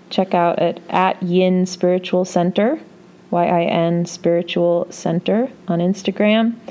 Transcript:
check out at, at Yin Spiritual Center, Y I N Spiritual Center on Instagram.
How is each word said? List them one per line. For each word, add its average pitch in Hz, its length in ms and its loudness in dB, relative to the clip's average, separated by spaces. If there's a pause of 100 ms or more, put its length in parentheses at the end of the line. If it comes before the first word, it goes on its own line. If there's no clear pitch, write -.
check 190 240 0
out 175 260 2
at, 170 200 -2 (100)
at 185 320 0
Yin 185 440 2
Spiritual 180 600 0
Center, 196 540 0 (500)
Y 175 180 2
I 170 160 2
N 170 420 0
Spiritual 170 840 -2
Center 185 600 -2 (180)
on 170 120 -2
Instagram. 208 760 0 (160)